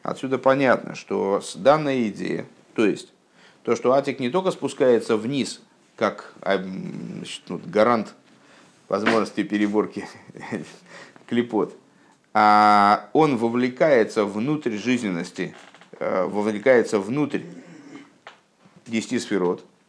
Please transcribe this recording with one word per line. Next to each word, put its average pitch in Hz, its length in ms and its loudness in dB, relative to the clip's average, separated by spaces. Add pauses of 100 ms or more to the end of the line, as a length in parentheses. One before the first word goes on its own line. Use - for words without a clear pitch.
Отсюда 131 360 -4
понятно, 135 560 2
что 98 460 -2
с-, - 160 -14
данная 135 520 2
идея, - 380 -6 (280)
то 113 120 2
есть - 260 -2 (520)
то, 117 100 0
что 117 200 0
атик 139 260 -2
не 123 100 -4
только 185 220 -2
спускается 123 640 0
вниз, 117 440 -4 (360)
как, - 440 -4
а, 98 160 0
м, 92 640 -10
значит, - 300 -14
ну, 87 160 -8
гарант 107 500 0 (760)
возможности 107 540 0
переборки 104 640 -2 (560)
<laughs> - 640 -20
клепот, 120 500 -2 (640)
а 104 760 6
он 143 240 2
вовлекается 120 880 2
внутрь 113 500 -4
жизненности, 95 800 -4 (440)
э, - 260 -2
вовлекается 104 760 2
внутрь 123 420 -4 (1500)
десяти 113 320 -4
сферот 90 460 -2 (240)